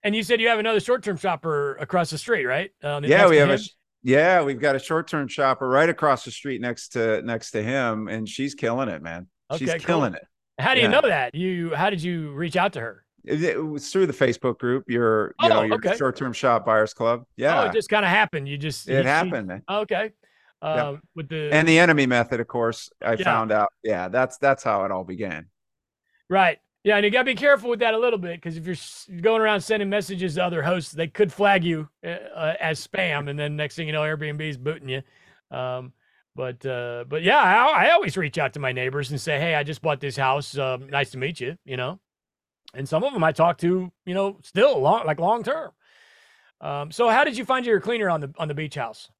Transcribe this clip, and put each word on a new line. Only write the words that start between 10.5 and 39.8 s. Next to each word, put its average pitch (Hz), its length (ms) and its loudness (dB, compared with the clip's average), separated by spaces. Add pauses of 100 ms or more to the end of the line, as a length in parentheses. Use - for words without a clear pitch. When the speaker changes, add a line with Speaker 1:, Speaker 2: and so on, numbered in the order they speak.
Speaker 1:
How 240 140 2
do 254 60 4
you 233 60 4
Speaker 2:
Yeah. 208 60 2
Speaker 1:
know 277 160 4
that? 139 260 0
You, 170 400 -4
how 180 160 0
did 185 100 -4
you 165 300 -6
reach 156 260 -6
out 185 180 0
to 131 60 -8
her? 113 240 -12 (200)
Speaker 2:
It, 151 180 -2
it 123 180 0
was 151 300 -8
through 190 160 2
the 147 60 -2
Facebook 123 480 0
group, 127 280 -2
your, 110 520 2
you 320 80 4
know, 107 100 6
Speaker 1:
Oh, 107 40 2
Speaker 2:
your 110 140 0
Speaker 1:
okay. 165 200 0
Speaker 2:
short-term 127 380 -2
shop 120 300 2
buyers 110 300 2
club. 120 280 0
Speaker 1:
Oh, - 120 -20
Speaker 2:
Yeah. 147 300 2
Speaker 1:
it - 80 -2
just 220 180 -2
kinda 208 180 2
happened. 175 400 0
You 143 80 -8
just, 147 320 -8
Speaker 2:
It 131 100 2
Speaker 1:
he, 135 40 2
she 127 60 2
Speaker 2:
happened, 147 400 0
man. 90 200 -10
Speaker 1:
Okay. 214 440 -4 (500)
Speaker 2:
Yep. 151 240 -2
Speaker 1:
Um, 143 160 -10 (140)
with 156 120 -10
the 151 240 -6
Speaker 2:
And 156 140 6
the 165 140 8
enemy 156 260 6
method, 120 320 2
of 117 80 -4
course, 117 420 -2 (140)
I 113 120 0
Speaker 1:
Yeah. 98 100 -4
Speaker 2:
found 113 260 2
out. 104 200 2 (120)
Yeah, 92 260 -2
that's, 127 300 0
that's 139 240 2
how 101 220 0
it 98 80 -2
all 92 120 -4
began. 90 420 -8 (840)
Speaker 1:
Right. 185 300 2 (220)
Yeah, 208 140 4
and 202 80 2
you 208 60 2
gotta 247 140 2
be 254 100 -2
careful 247 340 2
with 233 120 -2
that 226 140 2
a 220 40 0
little 233 200 2
bit, 175 220 -8
'cause 165 160 -8
if 165 80 -12
you're 180 100 -6
s-, - 360 -16 (100)
going 220 220 4
around 214 180 2
sending 208 280 -2
messages 185 480 -2
to 180 80 0
other 170 180 -2
hosts, 170 300 -2
they 160 160 -4
could 208 240 0
flag 196 320 2
you, 160 240 -2 (160)
uh, 170 60 -8
uh, 165 500 -6
as 160 260 -4
spam, 151 420 -2
and 143 80 -6
then 147 200 -4
next 151 180 -6
thing 160 140 -8
you 151 40 -6
know, 151 100 -2
Airbnb's 151 540 -6
booting 139 320 -8
you. 131 140 -6 (480)
Um, 127 420 -8 (440)
but, 127 280 -10
uh, 120 440 -8
but 156 140 -4
yeah, 247 160 6
I, 233 480 6
I 302 40 6
always 294 260 2
reach 160 220 -4
out 139 160 -2
to 147 60 -8
my 135 100 -2
neighbors 127 400 -4
and 143 100 -4
say, 147 200 -2
"Hey, 160 160 0
I 147 80 -2
just 147 180 -10